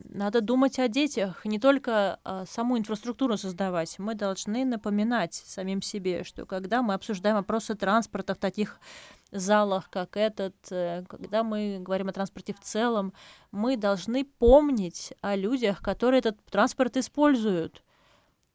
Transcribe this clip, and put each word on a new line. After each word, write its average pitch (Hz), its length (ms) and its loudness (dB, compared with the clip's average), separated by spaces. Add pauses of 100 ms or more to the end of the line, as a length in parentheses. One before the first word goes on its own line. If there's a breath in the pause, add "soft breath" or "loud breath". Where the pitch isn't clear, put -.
надо 208 380 0
думать 262 360 2
о 254 100 2
детях, 220 580 -2
не 214 120 -2
только, 226 640 2
э, 190 240 -8
саму 240 300 -2
инфраструктуру 220 640 -2
создавать. 185 600 -4
Мы 214 160 -4
должны 208 520 -4
напоминать 214 680 0
самим 190 460 -6
себе, 185 420 -4
что - 220 -12
когда 190 380 -2
мы 214 100 0
обсуждаем 202 440 0
вопросы 220 380 -2
транспорта 196 600 0
в - 40 -20
таких 202 400 -2 (540 loud breath)
залах, 202 560 2
как 180 300 -6
этот, 208 360 -2 (160)
э, 180 380 -4
когда 202 340 -4
мы 214 380 -4
говорим 185 280 -2
о 190 40 -6
транспорте 196 400 -8
в - 80 -10
целом, 214 540 -2 (380 loud breath)
мы 226 260 0
должны 208 480 0
помнить 240 960 4
о 202 120 0
людях, 202 460 0
которые 240 380 2
этот 226 200 0 (120)
транспорт 240 480 2
используют. 220 840 2 (720 soft breath)